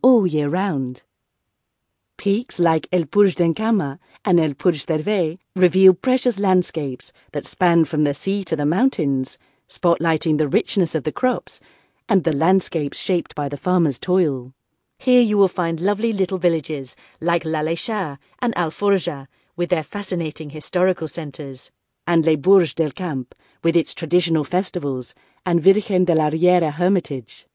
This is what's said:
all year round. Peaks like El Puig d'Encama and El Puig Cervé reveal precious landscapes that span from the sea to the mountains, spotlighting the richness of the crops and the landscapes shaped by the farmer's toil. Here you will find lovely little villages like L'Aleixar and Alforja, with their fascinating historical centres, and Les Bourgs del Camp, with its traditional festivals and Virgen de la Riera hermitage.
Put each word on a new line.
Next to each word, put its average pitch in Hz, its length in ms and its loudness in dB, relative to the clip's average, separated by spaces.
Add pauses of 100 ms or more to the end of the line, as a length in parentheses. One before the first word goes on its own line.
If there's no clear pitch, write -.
all 233 240 6
year 151 200 0
round. 143 540 -4 (1160)
Peaks 202 420 -4
like 165 320 2
El 175 140 0
Puig 202 280 2
d'Encama 170 640 0 (260)
and 175 160 2
El 156 140 2
Puig 170 220 0
Cervé 160 640 -2 (160)
reveal 185 400 6
precious 254 420 0
landscapes 180 760 -2 (200)
that - 160 -6
span 170 360 2
from 151 200 0
the 143 100 0
sea 196 300 -4
to 160 120 -4
the 143 80 -2
mountains, 151 760 -2 (280)
spotlighting 165 720 0
the 147 100 0
richness 170 460 0
of 156 100 -2
the 147 80 -4
crops - 500 -4 (460)
and 190 160 2
the 160 80 0
landscapes 156 680 0
shaped - 340 -2
by 143 160 -4
the 143 80 -6
farmer's 175 400 0
toil. 143 560 -2 (460)
Here 247 220 4
you 214 160 2
will 196 100 6
find 165 320 -2
lovely 208 320 0
little 190 280 -2
villages 156 560 -2 (260)
like 170 240 -2
L'Aleixar 160 720 -4 (220)
and 233 160 -2
Alforja, 170 720 -2 (280)
with 175 140 -4
their 160 140 0
fascinating 165 680 -6
historical 175 580 -2
centres, 143 640 -10 (360)
and 165 180 2
Les 160 100 4
Bourgs 175 380 4
del 156 160 0
Camp, 143 460 -6 (260)
with 165 140 2
its 165 180 0
traditional 165 500 0
festivals 143 680 -4 (320)
and 170 160 2
Virgen 190 440 2
de 165 100 2
la 156 140 2
Riera 170 420 2
hermitage. 165 840 -2